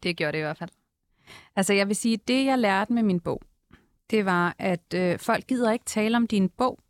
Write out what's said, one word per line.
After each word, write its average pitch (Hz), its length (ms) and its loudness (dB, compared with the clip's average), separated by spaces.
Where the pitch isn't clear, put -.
Det 175 140 -2
gjorde 151 140 -2
det 156 60 -4
i 156 40 -4
hvert 156 160 -6
fald. 175 120 -12
Altså, 196 180 2
jeg 196 140 4
vil 208 80 -2
sige, 226 220 0
det, 262 180 2
jeg 262 140 2
lærte 208 340 0
med 233 100 2
min 180 160 2
bog, - 220 -6
det 214 160 2
var, 175 340 0
at, 175 360 -4
øh, 180 240 0
folk 196 280 -2
gider 240 240 0
ikke 240 140 -4
tale 220 320 0
om 233 100 2
din 190 220 2
bog, - 300 -4